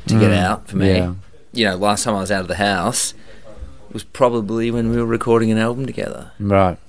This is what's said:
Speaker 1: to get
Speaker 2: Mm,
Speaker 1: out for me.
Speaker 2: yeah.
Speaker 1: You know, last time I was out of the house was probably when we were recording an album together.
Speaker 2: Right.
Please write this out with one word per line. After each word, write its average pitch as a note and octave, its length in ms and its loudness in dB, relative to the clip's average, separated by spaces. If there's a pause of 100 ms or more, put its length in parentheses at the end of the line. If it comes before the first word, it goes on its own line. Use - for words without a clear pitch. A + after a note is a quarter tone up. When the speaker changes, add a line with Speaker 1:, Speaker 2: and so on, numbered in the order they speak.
Speaker 1:
to A2 120 4
get G#2+ 120 6
Speaker 2:
Mm, G2+ 60 4
Speaker 1:
out F#2+ 300 0
for G2 100 -6
me. F#2+ 160 2
Speaker 2:
yeah. F2+ 200 0 (380)
Speaker 1:
You A2+ 140 0
know, G2 100 0
last G#2 280 0
time A2 120 0
I G2 60 -2
was F#2+ 100 -4
out F#2+ 100 0
of F#2 60 -8
the E2+ 80 -4
house G2 580 0 (760)
was G#2+ 120 -10
probably A#2 680 0
when A2+ 200 0
we A#2 60 0
were A#2+ 80 0
recording A2+ 460 2
an A2 60 2
album A#2+ 280 0
together. - 540 -8
Speaker 2:
Right. G2 380 2 (120)